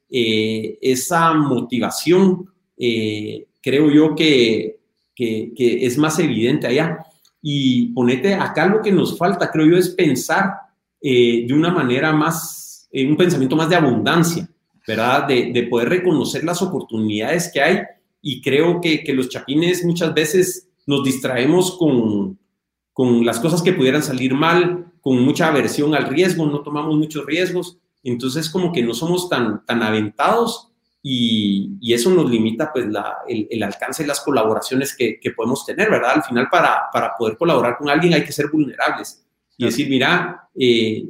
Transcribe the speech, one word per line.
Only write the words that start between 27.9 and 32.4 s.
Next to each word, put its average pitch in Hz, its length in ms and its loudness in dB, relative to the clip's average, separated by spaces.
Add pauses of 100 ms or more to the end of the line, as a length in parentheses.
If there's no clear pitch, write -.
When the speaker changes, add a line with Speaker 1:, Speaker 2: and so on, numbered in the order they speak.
Speaker 1:
Entonces, 131 480 -4
como 180 220 -2
que 123 100 -2
no 117 120 -2
somos 180 340 -2
tan, 117 360 -2
tan 117 180 -2
aventados 110 880 -2 (300)
y, 110 760 -2
y 117 140 0
eso 123 160 2
nos 160 180 4
limita, 113 440 0